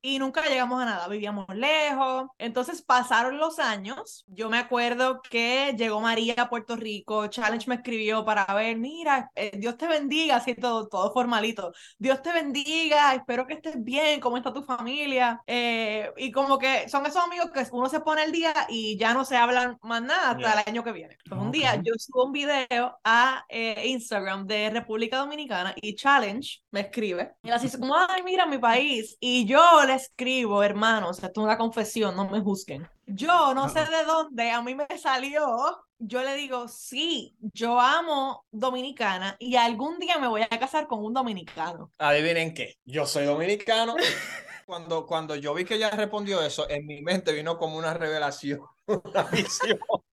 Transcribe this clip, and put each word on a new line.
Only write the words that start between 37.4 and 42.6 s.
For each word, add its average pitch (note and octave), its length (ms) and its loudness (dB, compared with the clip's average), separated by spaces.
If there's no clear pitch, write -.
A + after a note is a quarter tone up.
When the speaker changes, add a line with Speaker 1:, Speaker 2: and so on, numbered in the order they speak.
Speaker 1:
yo A#3 280 2
amo C#4 720 2
Dominicana", A3 880 -4
y B3 180 0
algún A#3+ 420 2
día E4+ 200 0
me B3+ 100 0
voy A3 140 0
a A3 60 -2
casar D4+ 280 -2
con G#3+ 180 -4
un A3+ 100 -4
dominicano. F3 840 -6
Speaker 2:
Adivinen D#3 560 2
qué, A#2+ 200 -8